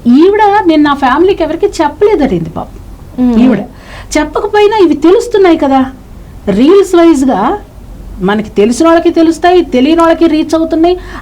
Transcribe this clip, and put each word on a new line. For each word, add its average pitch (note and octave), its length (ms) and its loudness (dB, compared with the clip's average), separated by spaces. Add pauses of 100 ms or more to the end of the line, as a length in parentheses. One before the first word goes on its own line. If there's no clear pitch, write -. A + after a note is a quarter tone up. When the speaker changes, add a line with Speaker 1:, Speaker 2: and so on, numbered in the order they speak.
Speaker 1:
ఈవిడ, F4+ 340 4 (260)
"నేను D#4 160 2
నా D4 100 0
ఫ్యామిలీకి D4 500 0
ఎవరికి D#4+ 220 -2
చెప్పలేదరింది D4 840 -2
పాపం." - 300 -12 (440)
Speaker 2:
మ్మ్. A#3+ 160 2
Speaker 1:
ఈవిడ B3 200 2 (580)
చెప్పకపోయినా G#4 600 0
ఇవి D#4 180 2
తెలుస్తున్నాయి F#4 640 2
కదా, C4+ 280 0 (640)
రీల్స్ D#4+ 480 2
వైజ్గా C#4 640 2 (640)
మనకి G#3 280 -2
తెలిసిన B3 380 0
వాళ్ళకి E4+ 220 2
తెలుస్తాయి, E4 520 2
తెలియని D4+ 400 0
వాళ్ళకి E4 260 2
రీచ్ D#4+ 280 -2
అవుతున్నాయి, D#4+ 420 0 (240)